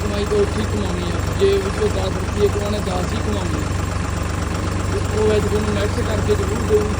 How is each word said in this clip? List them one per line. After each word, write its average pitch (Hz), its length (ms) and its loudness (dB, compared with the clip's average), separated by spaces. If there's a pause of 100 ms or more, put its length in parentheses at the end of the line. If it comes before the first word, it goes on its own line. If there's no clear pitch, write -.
ਕਮਾਈ 202 220 -2
ਤੋਂ 208 140 2
ਉੱਥੇ 202 220 0
ਹੀ 214 120 -2
ਕਮਾਉਣੀ 185 380 -2
ਆ। - 280 -2
ਜੇ 196 160 4
ਵਿੱਚੋਂ 196 340 0
ਦਸ 190 280 -2
ਰੁਪਈਏ - 300 2
ਕਮਾਉਣੇ, 208 320 0
ਦਸ 180 340 -2
ਹੀ 226 140 -2
ਕਮਾਉਣੇ 190 320 -2
ਆ। - 80 -2 (1500)
ਉਹ 214 140 2
ਵਿੱਚ 214 180 4
ਤੁਹਾਨੂੰ 208 280 0
ਮਿਕਸ 202 240 0 (100)
ਕਰਕੇ 208 280 2
ਜ਼ਰੂਰ 196 340 0
ਦੇਊ। 214 160 4 (140)